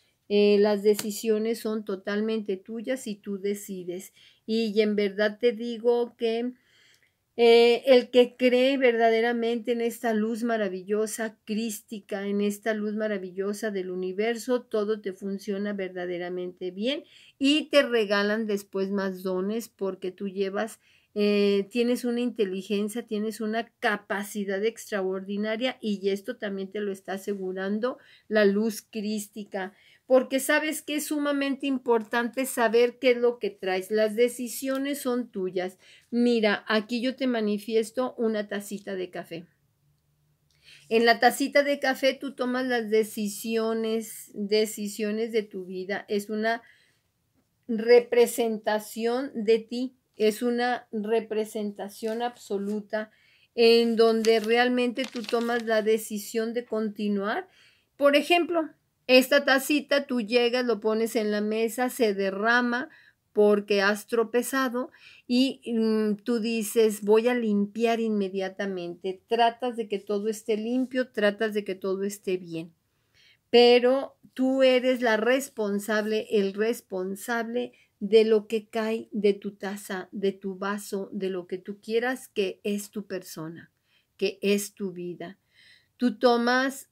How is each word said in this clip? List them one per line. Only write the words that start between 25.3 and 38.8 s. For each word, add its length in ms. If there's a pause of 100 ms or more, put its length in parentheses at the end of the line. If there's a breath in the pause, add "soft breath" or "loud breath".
y 300
esto 280
también 340
te 80
lo 120
está 220
asegurando 840 (300 soft breath)
la 180
luz 360
crística. 920 (320 soft breath)
Porque 340
sabes 440
que 140
es 100
sumamente 580
importante 800
saber 540
qué 120
es 60
lo 220
que 100
traes. 400
Las 260
decisiones 840
son 300
tuyas. 480 (320 soft breath)
Mira, 560
aquí 340
yo 140
te 100
manifiesto 920
una 300
tacita 480